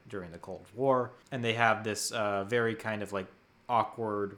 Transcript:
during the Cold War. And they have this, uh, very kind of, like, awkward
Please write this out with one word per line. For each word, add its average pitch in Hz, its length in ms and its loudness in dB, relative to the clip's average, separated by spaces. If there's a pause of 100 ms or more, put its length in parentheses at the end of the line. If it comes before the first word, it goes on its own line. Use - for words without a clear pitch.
during 90 220 -8
the 85 80 -14
Cold - 360 -14
War. 127 360 2 (220)
And 127 100 -4
they 113 120 2
have 110 280 4
this, 107 300 -4
uh, 101 320 0
very 113 320 2
kind 107 260 -4
of, 98 100 -8
like, 95 140 -4 (420)
awkward 107 680 0